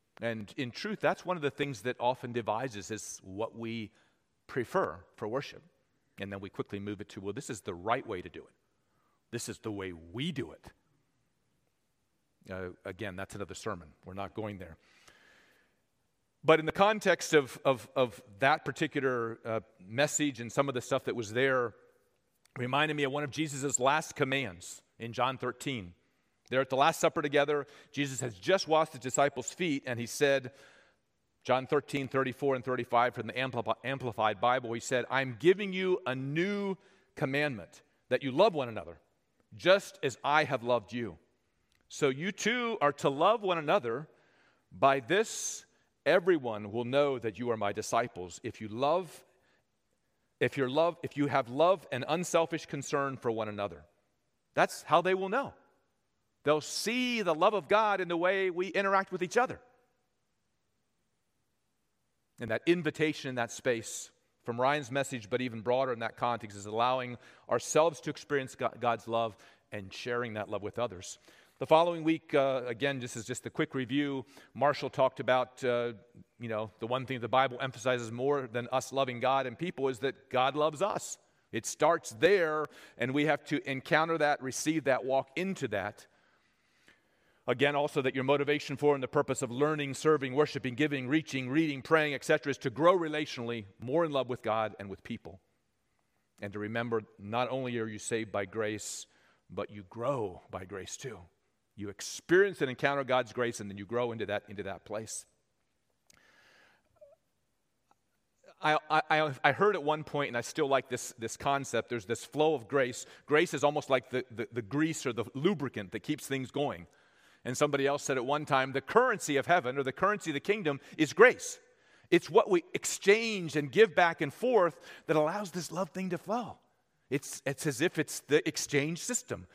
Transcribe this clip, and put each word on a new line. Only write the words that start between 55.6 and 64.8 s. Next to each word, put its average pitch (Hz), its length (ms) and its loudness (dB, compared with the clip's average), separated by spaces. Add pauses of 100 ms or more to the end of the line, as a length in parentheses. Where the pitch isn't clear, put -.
They'll 147 180 4
see 240 600 -2
the 170 140 2
love 185 180 6
of 175 140 -2
God 208 320 4
in 180 80 -4
the 175 80 0
way 185 340 2
we 180 180 -2
interact 196 440 2
with 180 100 -6
each 180 140 -4
other. 226 240 2 (2750)
And 113 120 -6
that 113 140 0
invitation 156 640 0
in 127 80 -6
that 120 160 -4
space - 600 -4 (320)
from 120 180 -4
Ryan's 139 280 2